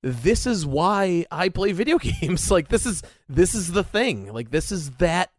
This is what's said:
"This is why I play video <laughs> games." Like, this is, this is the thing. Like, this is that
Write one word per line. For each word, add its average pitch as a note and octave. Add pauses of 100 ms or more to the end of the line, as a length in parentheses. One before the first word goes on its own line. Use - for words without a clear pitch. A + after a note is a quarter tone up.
"This C3
is G#3
why F3
I F3+
play G3
video C4
<laughs> -
games." E3
Like, F3
this A3+
is, G3 (260)
this D#3+
is F3
the F#3+
thing. C3+
Like, A2+
this D#3
is D#3+
that E3+